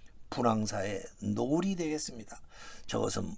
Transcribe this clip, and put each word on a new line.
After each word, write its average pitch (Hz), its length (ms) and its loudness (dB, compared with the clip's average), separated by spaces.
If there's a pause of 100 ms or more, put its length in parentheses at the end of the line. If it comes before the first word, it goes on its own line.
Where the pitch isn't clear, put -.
(300)
분황사의 104 760 2 (300)
노을이 160 440 4
되겠습니다. 151 640 -4 (460)
저것은 110 500 0